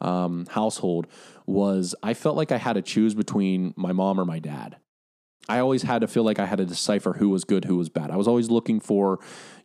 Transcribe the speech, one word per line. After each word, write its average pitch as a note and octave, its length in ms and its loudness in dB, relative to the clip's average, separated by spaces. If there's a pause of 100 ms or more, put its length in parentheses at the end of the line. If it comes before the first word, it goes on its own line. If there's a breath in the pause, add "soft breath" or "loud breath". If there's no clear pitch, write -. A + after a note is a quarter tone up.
um, F2+ 480 -2
household F#2 580 -2 (380 loud breath)
was F#2+ 560 0
I A2+ 120 -2
felt D3 220 0
like D#3 160 0
I B2+ 60 2
had A#2 160 -2
to F#2+ 80 0
choose G#2+ 320 2
between F#2+ 640 0
my F2+ 160 -2
mom F#2+ 280 2
or F2+ 60 0
my E2 140 -4
dad. C#2+ 380 -10 (720)
I D3 100 0
always C3 240 2
had B2 160 0
to A2 80 2
feel A#2 160 0
like G#2+ 160 2
I G2+ 60 0
had F#2+ 140 -2
to F#2+ 60 0
decipher F#2 480 0
who G2+ 160 2
was F#2+ 140 2
good, F#2+ 220 0
who F#2+ 100 2
was F2 140 0
bad. - 220 -4
I F2 40 -4
was G2+ 140 2
always A#2+ 200 2
looking A2+ 300 2
for, G2 400 2 (460 loud breath)